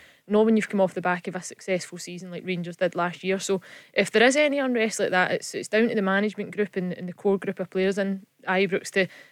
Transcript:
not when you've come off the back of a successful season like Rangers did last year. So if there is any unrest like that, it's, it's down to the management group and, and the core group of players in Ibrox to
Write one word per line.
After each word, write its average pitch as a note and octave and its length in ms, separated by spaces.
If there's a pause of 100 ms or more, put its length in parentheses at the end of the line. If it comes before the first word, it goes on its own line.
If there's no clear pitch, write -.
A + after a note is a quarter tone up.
(280)
not G#3 160
when A3 120
you've G#3+ 120
come G3+ 120
off F#3 140
the F#3 60
back F3+ 260
of F3 80
a F3+ 80
successful - 560
season F3+ 320
like F3 160
Rangers F3 300
did F3+ 180
last F3 300
year. F#3 160
So F#3+ 200 (340)
if - 180
there A3 100
is B3+ 140
any C#4+ 240
unrest A#3+ 400
like G3+ 100
that, F#3 220
it's, - 240
it's - 100
down A3+ 220
to - 80
the G#3 60
management G3 520
group G3+ 220
and, F3+ 160
and - 160
the F3 60
core G3 240
group F#3+ 200
of F#3 120
players F#3+ 280
in G3 280 (200)
Ibrox F#3 440
to F#3 180 (240)